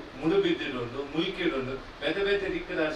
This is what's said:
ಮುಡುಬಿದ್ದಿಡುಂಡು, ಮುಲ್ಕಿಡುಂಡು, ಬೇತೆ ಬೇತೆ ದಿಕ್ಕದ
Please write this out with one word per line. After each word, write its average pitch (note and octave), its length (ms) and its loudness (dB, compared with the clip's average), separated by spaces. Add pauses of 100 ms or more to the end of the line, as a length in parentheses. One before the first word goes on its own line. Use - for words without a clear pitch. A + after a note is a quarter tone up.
(200)
ಮುಡುಬಿದ್ದಿಡುಂಡು, C#3+ 1000 2
ಮುಲ್ಕಿಡುಂಡು, C#3 580 0 (260)
ಬೇತೆ - 220 0
ಬೇತೆ G3 300 2
ದಿಕ್ಕದ D#3 420 0